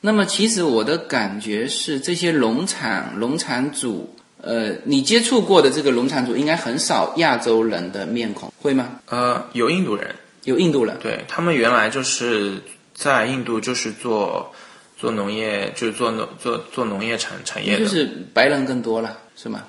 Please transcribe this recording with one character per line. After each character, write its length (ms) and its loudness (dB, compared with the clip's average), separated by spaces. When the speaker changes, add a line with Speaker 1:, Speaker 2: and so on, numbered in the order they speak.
Speaker 1:
那 100 2
么 140 4
其 240 2
实 140 0
我 200 4
的 140 0
感 420 -2
觉 300 -4
是， 320 -4
这 140 -2
些 160 0
农 340 2
场、 540 -4
农 180 -2
场 360 -2
主， 420 -6
呃， 300 -2
你 180 2
接 180 6
触 220 2
过 180 6
的 80 8
这 140 0
个 80 4
农 180 2
场 160 0
主 120 -2
应 100 0
该 80 2
很 240 -4
少 380 0
亚 200 4
洲 280 4
人 260 -2
的 160 -6
面 260 -4
孔， 180 -12
会 100 0
吗？ 340 -2
Speaker 2:
呃， 380 0
有 140 2
印 160 2
度 120 -2
人。 180 -8
Speaker 1:
有 120 2
印 140 4
度 140 4
人。 180 -2
Speaker 2:
对， 240 -4
他 160 -4
们 100 4
原 160 4
来 220 4
就 100 -4
是 640 0
在 320 2
印 180 -4
度 160 -2
就 140 -4
是 160 -4
做， 640 -2
做 140 -4
农 220 -2
业， 420 -2
就 140 -2
是 40 -2
做 200 -2
农-， 160 -4
做， 160 -2
做 120 -2
农 200 -4
业 140 -2
产-， 260 -8
产 220 -6
业 100 2
的。 40 2
Speaker 1:
就 100 2
是 180 2
白 140 4
人 180 2
更 160 -2
多 220 -2
了， 160 -8
是 140 -14
吗？ 200 -10